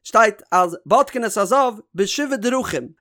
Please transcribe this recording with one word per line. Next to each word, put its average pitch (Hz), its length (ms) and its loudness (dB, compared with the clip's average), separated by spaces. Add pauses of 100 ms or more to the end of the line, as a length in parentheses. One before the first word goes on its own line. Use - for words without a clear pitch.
שטייט, 220 380 2 (100)
אז 180 240 2 (100)
באדקענעס 226 520 0
עזוב, 220 420 0 (140)
בשבע 262 420 -2
דרכים. 226 520 -4 (120)